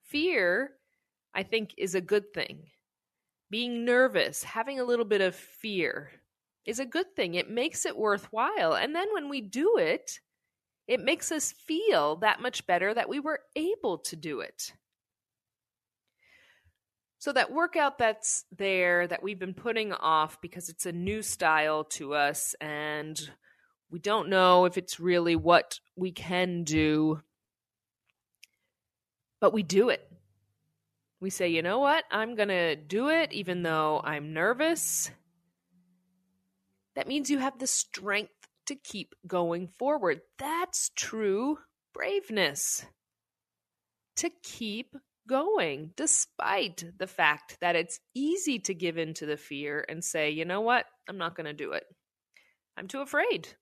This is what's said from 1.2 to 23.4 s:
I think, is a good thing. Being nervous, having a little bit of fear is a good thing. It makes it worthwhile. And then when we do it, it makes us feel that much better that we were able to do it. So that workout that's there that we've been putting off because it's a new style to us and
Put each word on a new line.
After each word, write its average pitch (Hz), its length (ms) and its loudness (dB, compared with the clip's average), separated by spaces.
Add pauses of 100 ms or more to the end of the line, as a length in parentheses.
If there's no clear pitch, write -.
I 190 80 -2
think, 220 340 -2
is 180 160 -2
a 185 80 2
good 202 320 0
thing. - 380 -10 (800)
Being 233 340 -4
nervous, 240 580 4
having 269 360 -6
a 247 40 -2
little 240 220 2
bit 202 160 2
of 185 140 2
fear - 760 -6 (560)
is 226 140 -6
a 269 60 -2
good 349 300 -4
thing. 175 200 -2
It - 140 -2
makes 247 360 -4
it 320 100 -4
worthwhile. 214 800 0
And 277 220 0
then 381 180 0
when 294 160 -4
we 277 120 -4
do 285 360 2
it, - 420 0 (680)
it 240 120 0
makes 294 320 -2
us 302 200 -4
feel 311 680 2
that 208 240 2
much 247 240 -6
better 185 260 2
that 233 160 0
we 277 120 -4
were 294 220 -4 (140)
able 302 440 -2
to - 160 -10
do 151 240 -8
it. - 340 -10 (2500)
So 277 120 -4
that 247 200 2
workout 320 480 2
that's 220 520 0
there 180 540 2
that 175 160 -6
we've 196 180 -6
been 185 140 -6
putting 220 400 -4
off 156 480 0
because 170 280 -12
it's - 180 -8
a 175 40 -4
new 190 300 -4
style 156 640 2
to 147 300 -6
us 147 440 0
and 151 680 -6 (640)